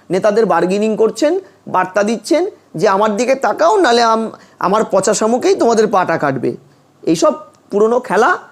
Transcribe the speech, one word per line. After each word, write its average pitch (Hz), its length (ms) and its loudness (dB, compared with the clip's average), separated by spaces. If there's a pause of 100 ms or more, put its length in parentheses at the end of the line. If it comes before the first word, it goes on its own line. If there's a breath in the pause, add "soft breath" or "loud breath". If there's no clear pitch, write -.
(100)
নেতাদের 202 360 0
বার্গেনিং 190 500 0
করছেন, 294 420 0 (300 loud breath)
বার্তা 202 340 -2
দিচ্ছেন 294 440 -2 (280 soft breath)
যে, 160 140 0
"আমার 202 280 0
দিকে 247 180 0
তাকাও, 269 460 0
নালে 240 220 2
আম-, 226 260 0 (300 loud breath)
আমার 208 320 0
পচা 196 240 2
শামুকেই 247 400 0
তোমাদের 220 320 2
পাটা 175 300 0
কাটবে।" 135 400 -4 (460 soft breath)
এইসব 240 320 2 (360)
পুরনো 220 300 0
খেলা। 240 380 0 (140)